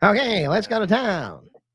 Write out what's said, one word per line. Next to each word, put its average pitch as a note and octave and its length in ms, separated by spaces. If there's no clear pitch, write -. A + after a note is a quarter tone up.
Okay, G#3 440
let's G3 180
go A3+ 140
to G#3+ 80
town. E3+ 600